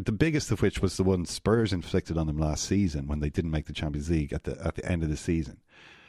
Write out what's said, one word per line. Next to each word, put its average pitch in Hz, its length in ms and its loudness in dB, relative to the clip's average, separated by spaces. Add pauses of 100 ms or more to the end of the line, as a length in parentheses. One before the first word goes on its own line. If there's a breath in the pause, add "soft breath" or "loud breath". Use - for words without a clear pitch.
the 113 120 -2
biggest 151 380 2
of 107 120 -2
which 101 180 2
was 95 160 0
the 95 80 2
one 92 220 2
Spurs 110 460 2
inflicted 87 440 -2
on 82 100 2
them 76 120 0
last 76 260 0
season 78 440 2
when 73 120 -2
they 73 80 0
didn't 82 220 -2
make 78 160 -2
the 71 80 -10
Champions 76 340 -4
League 78 240 0
at - 120 -6
the, - 200 -6
at 82 120 -4
the - 140 -4
end 85 120 0
of 78 80 0
the 73 80 -2
season, 82 400 -2 (500 loud breath)